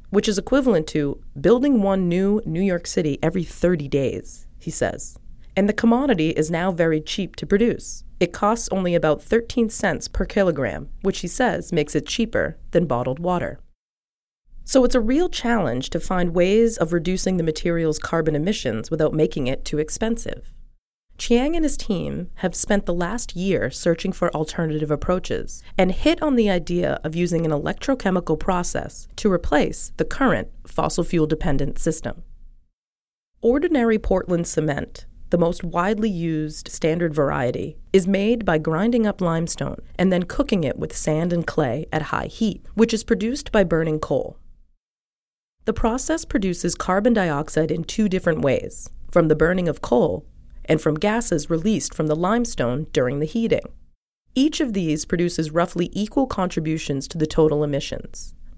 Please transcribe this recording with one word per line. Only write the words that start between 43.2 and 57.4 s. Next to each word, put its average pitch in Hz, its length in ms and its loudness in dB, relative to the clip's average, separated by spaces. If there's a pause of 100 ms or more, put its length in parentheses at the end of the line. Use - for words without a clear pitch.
by 196 100 4
burning 160 380 0
coal. - 380 -4 (1300)
The 220 60 0
process 254 520 0
produces 185 500 -2
carbon 202 380 2
dioxide 160 580 0
in 165 140 -2
two 214 240 0
different 175 320 0
ways, - 500 -2 (180)
from 170 200 4
the 156 80 6
burning 170 320 2
of 147 120 -4
coal - 460 0 (380)
and 160 160 2
from 156 160 0
gases 208 520 0
released 165 460 0
from 156 140 -2
the 151 80 2
limestone 165 760 0
during 139 280 0
the 151 40 0
heating. 180 440 0 (640)
Each 294 260 2
of 262 120 0
these 165 320 0
produces 170 480 0
roughly 175 400 0
equal 214 340 0
contributions 160 800 -2
to - 120 -8
the 156 80 4
total 156 360 4